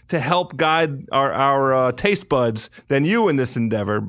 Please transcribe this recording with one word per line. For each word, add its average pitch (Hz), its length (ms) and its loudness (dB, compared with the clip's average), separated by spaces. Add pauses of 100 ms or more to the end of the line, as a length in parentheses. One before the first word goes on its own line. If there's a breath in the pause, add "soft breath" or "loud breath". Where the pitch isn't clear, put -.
to 170 100 -2
help 170 380 -2
guide 156 560 0
our, 135 200 0
our, 135 420 2
uh, 127 180 2
taste 196 360 -2
buds 117 420 0 (180 loud breath)
than 139 160 2
you 214 240 2
in 151 80 2
this 127 200 -2
endeavor, 104 520 -2